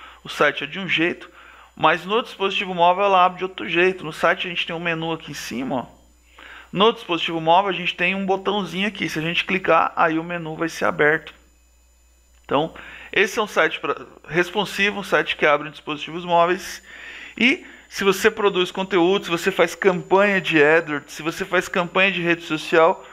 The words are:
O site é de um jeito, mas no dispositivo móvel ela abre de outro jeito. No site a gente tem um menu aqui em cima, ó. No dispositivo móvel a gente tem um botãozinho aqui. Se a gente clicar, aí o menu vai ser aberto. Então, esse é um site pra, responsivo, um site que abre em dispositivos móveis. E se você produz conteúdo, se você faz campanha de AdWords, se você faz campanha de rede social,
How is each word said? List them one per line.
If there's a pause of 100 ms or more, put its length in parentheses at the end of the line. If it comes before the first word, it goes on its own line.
(240)
O
site
é
de
um
jeito, (460)
mas
no
dispositivo
móvel
ela
abre
de
outro
jeito.
No
site
a
gente
tem
um
menu
aqui
em
cima,
ó. (840)
No
dispositivo
móvel
a
gente
tem
um
botãozinho
aqui.
Se
a
gente
clicar,
aí
o
menu
vai
ser
aberto. (1120)
Então, (380)
esse
é
um
site
pra, (320)
responsivo,
um
site
que
abre
em
dispositivos
móveis. (560)
E (220)
se
você
produz
conteúdo,
se
você
faz
campanha
de
AdWords,
se
você
faz
campanha
de
rede
social,